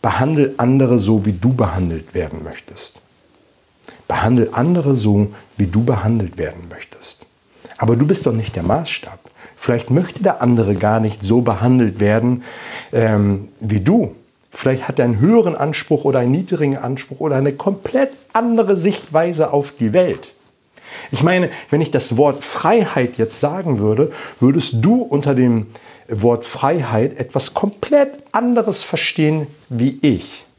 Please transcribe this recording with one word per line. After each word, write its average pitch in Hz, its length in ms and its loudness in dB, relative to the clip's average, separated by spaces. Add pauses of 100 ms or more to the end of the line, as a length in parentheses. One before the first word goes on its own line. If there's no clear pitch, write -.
„Behandle 131 580 0
andere 123 420 4
so, 101 260 2
wie 104 60 0
du 101 200 0
behandelt 87 640 -2
werden 78 300 -6
möchtest.“ - 560 -18 (1040)
Behandle 113 460 2
andere 143 420 0
so, 104 380 2 (240)
wie 101 100 0
du 98 160 0
behandelt 107 560 -2
werden 85 300 -10
möchtest. - 580 -20 (520)
Aber 117 180 2
du 135 100 2
bist 180 200 0
doch 123 60 2
nicht 113 220 -4
der 87 80 -4
Maßstab. - 560 -4 (380)
Vielleicht 120 340 -2
möchte 175 320 0
der 190 180 0
andere 113 360 2
gar 107 240 2
nicht 107 240 -4
so 113 160 4
behandelt 113 580 2
werden, 113 460 2 (480)
ähm, 104 560 2 (100)
wie 107 220 -2
du. 170 340 2 (380)
Vielleicht 131 360 -2
hat 135 100 -4
er 127 60 2
einen 117 160 0
höheren 185 360 4
Anspruch 151 480 -2
oder 131 160 2
einen 123 120 2
niedrigen 151 440 -2
Anspruch 131 440 -8
oder 151 160 -2
eine 139 160 0
komplett 202 580 -2 (220)
andere 226 440 2
Sichtweise 165 760 0
auf 143 200 -2
die 110 200 -2
Welt. - 420 0 (800)
Ich - 100 -2
meine, 175 280 2 (200)
wenn 151 100 2
ich 156 120 -2
das 123 240 0
Wort 139 260 2
Freiheit 160 720 0
jetzt 113 220 -2
sagen 156 400 -2
würde, 110 320 2 (300)
würdest 131 400 2
du 226 220 4
unter 143 340 0
dem 117 320 2 (400)
Wort 117 360 0
Freiheit 135 720 -2
etwas - 380 -6
komplett 277 760 -2
anderes 233 500 0
verstehen 156 640 -2 (220)
wie 127 340 -2
ich. - 440 -2 (120)